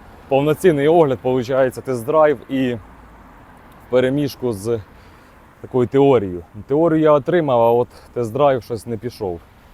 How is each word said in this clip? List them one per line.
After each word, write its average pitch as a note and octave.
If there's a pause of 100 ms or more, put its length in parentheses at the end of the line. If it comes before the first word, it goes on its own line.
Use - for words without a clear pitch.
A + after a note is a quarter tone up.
(280)
повноцінний D3
огляд, D#3
получається, B2+
тест-драйв C3+
і B2+ (1120)
переміжку B2+
з G#2+ (800)
такою B2
теорією. G#2+ (220)
Теорію D#3+
я D#3
отримав, D3
а A#2
от A#2+ (260)
тест-драйв B2+
щось A#2
не A#2
пішов. G2 (340)